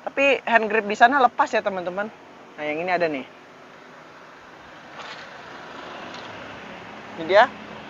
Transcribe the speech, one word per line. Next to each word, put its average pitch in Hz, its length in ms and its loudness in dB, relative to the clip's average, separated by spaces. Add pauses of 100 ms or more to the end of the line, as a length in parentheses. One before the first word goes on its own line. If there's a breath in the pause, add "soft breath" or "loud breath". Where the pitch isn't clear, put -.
Tapi 277 400 2
hand 220 240 2
grip 208 160 0
di 208 160 -2
sana 254 240 8
lepas 294 240 4
ya, 220 160 0
teman-teman. 190 480 -4 (480)
Nah, 151 80 -6
yang 156 160 -2
ini 185 80 -2
ada 175 160 2
nih. 135 180 -4 (4000)
Ini 165 80 -6
dia, 196 240 8 (420)